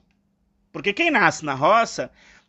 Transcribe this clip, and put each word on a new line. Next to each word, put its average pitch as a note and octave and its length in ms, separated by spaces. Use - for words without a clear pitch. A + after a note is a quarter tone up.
Porque E3 220
quem E4+ 180
nasce G3+ 320
na D3 120
roça, D#3+ 560